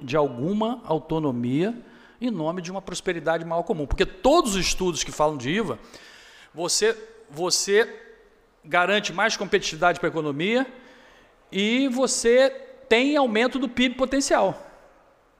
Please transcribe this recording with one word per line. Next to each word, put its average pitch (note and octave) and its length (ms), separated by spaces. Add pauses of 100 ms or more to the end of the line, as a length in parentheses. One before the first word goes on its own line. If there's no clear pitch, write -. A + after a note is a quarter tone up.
de C3+ 160
alguma E3+ 680
autonomia D#3 920 (440)
em B3 100
nome F3 320
de E3 80
uma F#3+ 100
prosperidade E3+ 640
maior E3+ 200
comum. E3+ 200
Porque - 220
todos C#4+ 480
os - 100
estudos F3 380
que - 80
falam D#3 260
de B2+ 140
iva, F3 260 (800)
você, F3 420 (320)
você G3 880 (480)
garante F3+ 480
mais G#3 240
competitividade F3 640
para F3 100
a C#3+ 40
economia E3 600 (800)
e A3+ 380
você B3+ 600 (400)
tem C4+ 280
aumento B3 420
do C4 100
pib B3 280
potencial. C4 640 (760)